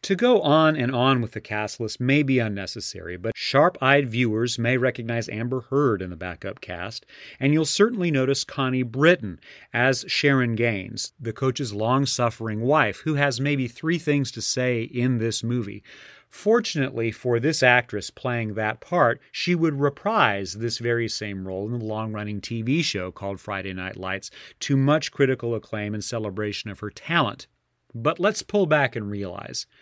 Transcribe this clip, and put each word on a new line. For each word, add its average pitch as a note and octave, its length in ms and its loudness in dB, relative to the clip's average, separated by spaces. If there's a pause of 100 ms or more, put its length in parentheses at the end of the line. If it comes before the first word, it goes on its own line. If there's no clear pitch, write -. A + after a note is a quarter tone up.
To F#3+ 120 0
go A#3 240 6
on D#3 360 4
and B2+ 180 -2
on B2+ 260 4
with A2 120 -4
the G#2+ 100 -10
cast G#2+ 360 -6
list A2+ 220 -4
may C3+ 220 4
be C3+ 160 2
unnecessary, F#2+ 800 -6
but A2 180 -4
sharp-eyed C#3 720 4
viewers A#2 500 0
may A#2+ 200 2
recognize A#2 500 -2
Amber A#2+ 320 -4
Heard C3 400 2
in F#2 80 -6
the F2 80 -10
backup F2+ 460 -10
cast, F2+ 420 -10 (340)
and C#3 140 2
you'll D#3 140 4
certainly G3+ 440 2
notice C3+ 320 2
Connie C3 400 -2
Britton B2+ 580 2 (340)
as B2 340 2
Sharon C3 460 2
Gaines, G#2+ 680 -2
the A2+ 140 -6
coach's C3 400 -2
long-suffering A2+ 880 0
wife, B2 380 2
who D#3 160 -2
has C#3 260 0
maybe C#3 260 0
three E3 300 -2
things C#3+ 320 0
to A2+ 100 -10
say B2 440 0
in B2 340 0
this A2 260 -2
movie. G#2+ 380 -4 (480)
Fortunately C#3 840 0
for A#2+ 260 0
this C#3 240 2
actress B2 460 4
playing A#2 460 -4
that G#2+ 260 -2
part, C#3 400 2 (100)
she - 240 0
would D#3+ 260 2
reprise C3 760 2
this A2+ 240 -4
very A#2 320 0
same G2 360 -8
role F#2+ 200 -4
in A#2+ 120 -4
the A2+ 60 -6
long-running G#2+ 560 -6
T A2+ 220 -6
V C3+ 180 2
show F#2 300 -2
called G2 280 -8
Friday F#2+ 360 -8
Night F#2+ 240 -8
Lights F#2+ 320 -8 (300)
to C#3 180 2
much D3 340 2
critical B2 420 0
acclaim G#2 380 -6
and G#2+ 100 -6
celebration G#2 680 -6
of F#2+ 100 -12
her G#2 100 -8
talent. - 580 -8 (440)
But A#2+ 280 -4
let's F3 220 0
pull G3+ 240 0
back D3 280 2
and G#2 160 -6
realize G2 560 -8 (160)